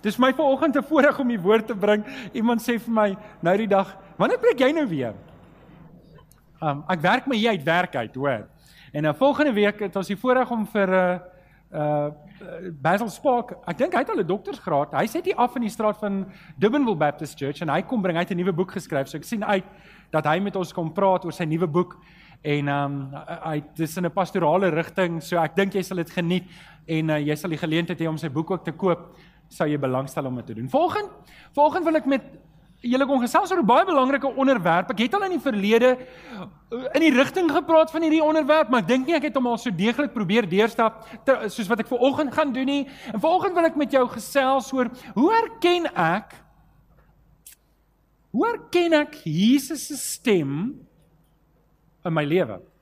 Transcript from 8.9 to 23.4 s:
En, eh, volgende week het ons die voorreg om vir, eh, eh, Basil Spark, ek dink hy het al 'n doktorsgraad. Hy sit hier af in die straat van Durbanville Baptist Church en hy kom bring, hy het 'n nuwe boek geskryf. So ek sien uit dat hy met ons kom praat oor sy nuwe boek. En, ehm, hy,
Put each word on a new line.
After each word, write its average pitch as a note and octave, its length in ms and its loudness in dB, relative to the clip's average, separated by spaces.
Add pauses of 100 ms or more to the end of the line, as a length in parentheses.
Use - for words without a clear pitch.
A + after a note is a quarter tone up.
En, D3+ 140 -4
eh, D3+ 80 2
volgende C4+ 400 2
week G#3 260 2
het G3+ 160 -6
ons G3 120 -2
die G3+ 100 -4
voorreg B3+ 340 2
om A3 140 -2
vir, F#3+ 280 0
eh, F3+ 260 2 (520)
eh, D3 400 -2 (720)
Basil G3 280 2
Spark, A#3+ 420 0 (160)
ek F3+ 100 -6
dink E4+ 160 0
hy - 60 2
het D4 100 -2
al G4 100 -2
'n F3 80 0
doktorsgraad. F3 640 -2
Hy D3+ 140 0
sit E4+ 200 -6
hier F#4 100 -2
af A#3+ 200 0
in B3+ 60 -4
die A3 80 -2
straat G#3+ 280 -2
van G3 280 -4 (320)
Durbanville A3 400 2
Baptist D3 400 -2
Church C#3 240 -6
en D#3+ 80 -4
hy D#3 120 0
kom A#3 200 -4
bring, F3+ 140 0
hy E3+ 80 0
het - 80 -6
'n F3+ 60 -4
nuwe F3+ 160 0
boek F3+ 180 -2
geskryf. C#3+ 360 -4
So D#3+ 100 -12
ek D3+ 60 -12
sien G#3+ 200 -6
uit G3+ 200 0 (480)
dat D#3 140 0
hy D#3 140 2
met G3 160 -4
ons F3+ 180 -4
kom D#3+ 180 -4
praat F#3+ 340 2
oor E3 60 -6
sy E3+ 140 -6
nuwe D#3+ 220 0
boek. F3 280 0 (460)
En, D3 300 -2
ehm, C#3+ 280 -2 (120)
hy, D#3 320 -14